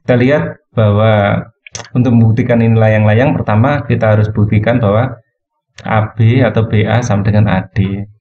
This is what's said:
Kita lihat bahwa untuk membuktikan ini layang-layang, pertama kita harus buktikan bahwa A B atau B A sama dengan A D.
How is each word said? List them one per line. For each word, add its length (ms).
Kita 160
lihat 560
bahwa 720
untuk 240
membuktikan 480
ini 160
layang-layang, 560
pertama 480
kita 320
harus 160
buktikan 480
bahwa 400
A 260
B 300
atau 240
B 160
A 160
sama 240
dengan 240
A 160
D. 400